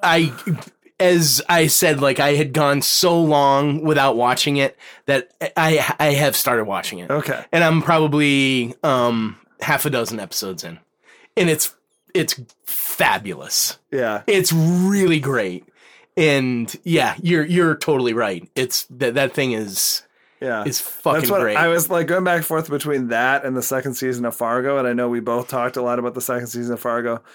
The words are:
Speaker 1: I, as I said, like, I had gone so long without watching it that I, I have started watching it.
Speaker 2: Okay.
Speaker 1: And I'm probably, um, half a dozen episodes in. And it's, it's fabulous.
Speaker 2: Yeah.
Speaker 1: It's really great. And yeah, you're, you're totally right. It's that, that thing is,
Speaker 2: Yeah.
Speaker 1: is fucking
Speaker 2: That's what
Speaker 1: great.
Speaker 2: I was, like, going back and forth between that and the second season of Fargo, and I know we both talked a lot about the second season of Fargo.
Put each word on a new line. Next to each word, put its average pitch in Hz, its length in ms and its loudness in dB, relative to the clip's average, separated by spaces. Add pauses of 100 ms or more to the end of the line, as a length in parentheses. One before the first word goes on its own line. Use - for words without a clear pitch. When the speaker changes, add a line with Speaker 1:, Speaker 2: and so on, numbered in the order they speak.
Speaker 1:
I, 165 280 4 (680)
as 170 500 4
I 165 180 4
said, 151 340 2
like, 139 180 2
I 143 160 4
had 147 180 0
gone 143 300 2
so 170 360 2
long 143 640 4
without 143 340 2
watching 127 420 0
it 139 200 -2 (300)
that 135 240 0 (260)
I, 160 420 2
I 151 120 4
have 139 240 2
started 120 300 0
watching 95 340 -6
it. 87 100 -10
Speaker 2:
Okay. 135 420 -4
Speaker 1:
And 170 120 4
I'm 160 180 4
probably, 139 1000 2
um, 117 540 0 (220)
half 143 260 0
a 151 40 -2
dozen 113 300 -4
episodes 95 440 -8
in. 85 140 -14 (580)
And 175 140 2
it's, - 240 -2 (400)
it's 160 260 -2 (540)
fabulous. 98 880 -2 (120)
Speaker 2:
Yeah. 117 360 -2
Speaker 1:
It's 196 260 2
really 180 680 4
great. 110 460 -2 (500)
And 131 580 0 (100)
yeah, 151 380 0
you're, 170 240 2
you're 170 300 2
totally 131 380 0
right. 101 420 -4
It's 127 360 -4
that, 123 240 -2
that 135 180 0
thing 131 200 -2
is, 104 500 -4 (360)
Speaker 2:
Yeah. 117 240 -4
Speaker 1:
is 131 160 -4
fucking - 420 -2
Speaker 2:
That's 143 100 -2
what 196 100 2
Speaker 1:
great. 107 160 0
Speaker 2:
I 165 120 4
was, 170 200 0
like, 170 180 0
going 185 160 0
back 175 140 2
and 160 80 -4
forth 160 240 -4
between 143 380 -2
that 123 380 0
and 131 120 -4
the 120 60 -4
second 131 320 -4
season 123 300 -4
of 117 100 -6
Fargo, 127 420 -2
and 127 100 0
I 120 60 0
know 120 160 -2
we 120 120 -2
both 120 260 -4
talked 123 280 -2
a 127 60 -4
lot 120 160 -2
about 120 160 -4
the 123 80 -10
second 123 260 -4
season 120 280 -6
of 113 40 -8
Fargo. 117 440 -4 (120)